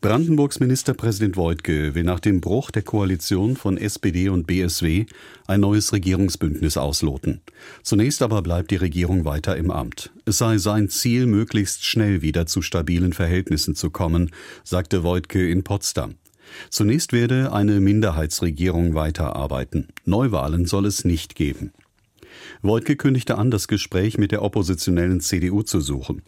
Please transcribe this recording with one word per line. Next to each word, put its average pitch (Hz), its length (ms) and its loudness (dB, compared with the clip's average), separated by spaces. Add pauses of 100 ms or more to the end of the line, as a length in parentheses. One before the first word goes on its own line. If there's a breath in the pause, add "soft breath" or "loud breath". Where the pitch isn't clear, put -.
Brandenburgs 143 580 2
Ministerpräsident 117 760 0
Woidke 78 580 0
will 85 100 0
nach 87 160 0
dem 98 220 2
Bruch 110 280 -2
der 107 120 -2
Koalition 101 760 0
von 95 220 -2
S 104 200 -4
P 95 140 0
D 90 160 0
und 90 180 0
B 90 140 0
S 87 220 -2
W 85 240 2 (400 loud breath)
ein 98 140 2
neues 104 340 2
Regierungsbündnis 92 840 0
ausloten. 71 640 -2 (420 loud breath)
Zunächst 117 380 2
aber 107 220 0
bleibt 85 280 -2
die 98 60 2
Regierung 87 480 0
weiter 76 320 -2
im 87 140 -2
Amt. 71 420 -8 (140)
Es 107 120 0
sei 113 200 2
sein 104 320 0
Ziel, 123 360 0
möglichst 107 600 0
schnell 104 340 2
wieder 78 260 0
zu - 140 -2
stabilen 85 540 0
Verhältnissen 85 600 -2
zu 80 160 -4
kommen, 85 400 0 (320 loud breath)
sagte 90 400 -2
Woidke 90 480 0
in 92 140 0
Potsdam. - 520 -4 (540 loud breath)
Zunächst 113 420 0
werde 127 400 2
eine 101 280 2
Minderheitsregierung 85 1120 2
weiterarbeiten. 73 960 -2 (160)
Neuwahlen 90 640 0
soll 98 200 0
es 101 180 -4
nicht 85 300 0
geben. - 380 -4 (880 loud breath)
Woidke 117 320 2
kündigte 131 420 0
an, 117 140 2
das - 160 0
Gespräch 101 500 0
mit 101 140 2
der 101 120 0
oppositionellen 90 800 0
C 87 200 0
D 87 100 0
U 101 120 0
zu 92 180 -2
suchen. 69 480 -6